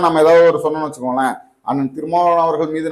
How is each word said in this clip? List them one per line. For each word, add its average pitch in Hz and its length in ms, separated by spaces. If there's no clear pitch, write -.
நம்ம 160 180
ஏதாவது 170 260
ஒரு 147 140
சொன்னோம்னு 156 240
வச்சுக்கோங்களேன், 127 480
அண்ணன் 135 260
திருமாவளவன் 170 520
அவர்கள் 156 280
மீது 160 180